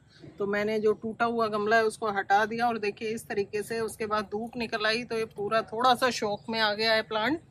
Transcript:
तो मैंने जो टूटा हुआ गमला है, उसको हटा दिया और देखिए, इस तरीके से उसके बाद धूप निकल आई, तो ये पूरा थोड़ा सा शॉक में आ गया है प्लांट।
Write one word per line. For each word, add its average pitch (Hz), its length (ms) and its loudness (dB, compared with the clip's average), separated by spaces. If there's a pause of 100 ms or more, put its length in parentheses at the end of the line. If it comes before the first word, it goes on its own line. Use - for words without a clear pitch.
(400)
तो 202 80 -4
मैंने 208 320 0
जो 214 140 4
टूटा 220 320 -4
हुआ 233 220 0
गमला 214 280 2
है, 226 80 6
उसको 220 280 -2
हटा 196 340 2
दिया 226 220 0
और 226 120 0
देखिए, 208 300 -4
इस 220 180 -8
तरीके 208 360 -4
से 226 160 -6
उसके 220 260 -6
बाद 208 260 -2
धूप 226 260 -6
निकल 220 280 -2
आई, 220 180 0
तो 233 140 -6
ये 220 100 -2
पूरा 208 360 -2
थोड़ा 233 320 4
सा 262 160 2
शॉक 208 380 -4
में 220 100 -2
आ 214 140 2
गया 220 200 2
है 220 100 4
प्लांट। 220 360 0 (120)